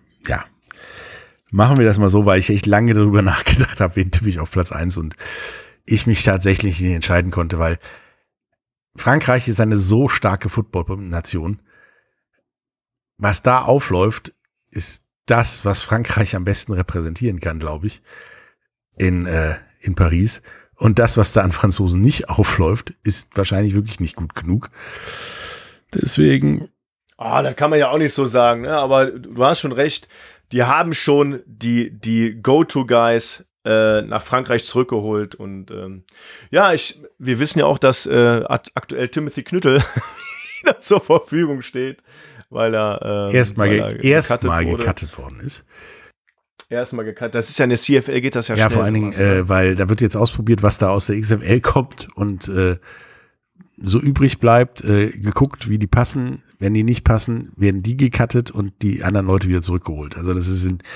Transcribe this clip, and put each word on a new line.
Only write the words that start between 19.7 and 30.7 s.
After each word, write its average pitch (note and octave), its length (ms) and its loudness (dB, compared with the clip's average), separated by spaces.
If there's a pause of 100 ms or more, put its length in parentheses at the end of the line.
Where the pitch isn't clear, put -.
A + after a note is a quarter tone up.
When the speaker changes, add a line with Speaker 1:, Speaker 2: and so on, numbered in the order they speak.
Speaker 1:
in F#2 160 -4
Paris. F2+ 460 2 (360)
Und A2+ 220 4
das, A#2 180 2
was G#2 140 4
da G#2+ 100 4
an F2+ 100 0
Franzosen F#2 500 0
nicht - 280 2
<laughs> - 0 -
aufläuft, F#2+ 640 0 (100)
ist - 340 -4
wahrscheinlich G2 360 0
wirklich G#2 260 -4
nicht E2+ 160 -6
gut E2+ 200 -10
genug. F2+ 340 -4 (1200)
Deswegen C#3+ 760 2 (480)
Speaker 2:
Ah, A#2 240 -2
das C3 140 -4
kann D3+ 140 0
man D#3 100 2
ja C3 120 2
auch D3 60 0
nicht D#3 160 0
so C#3 120 -2
sagen, A#2+ 380 2
ne? D3 120 -4
Aber C3+ 360 2
du A#2+ 340 -2
hast E3 160 2
schon C#3 100 -4
recht. C#3+ 380 -4 (420)
Die B2 120 2
haben D#3 300 0